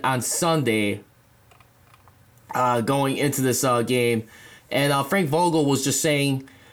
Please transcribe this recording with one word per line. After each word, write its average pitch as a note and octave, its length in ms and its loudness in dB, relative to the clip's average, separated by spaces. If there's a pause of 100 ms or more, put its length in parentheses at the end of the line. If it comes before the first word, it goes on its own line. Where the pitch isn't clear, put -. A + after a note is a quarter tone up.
on C3 180 0
Sunday, A2+ 800 0 (1500)
uh, B2 280 2
going C#3 360 0
into C#3+ 240 -2
this, C3 220 0
uh, A#2+ 180 2
game. A#2+ 460 0 (420)
And, C#3+ 240 0
uh, C#3 80 0
Frank F#3 260 -2
Vogel D#3+ 380 2
was C3+ 180 0
just - 180 -2
saying, C#3 460 0 (260)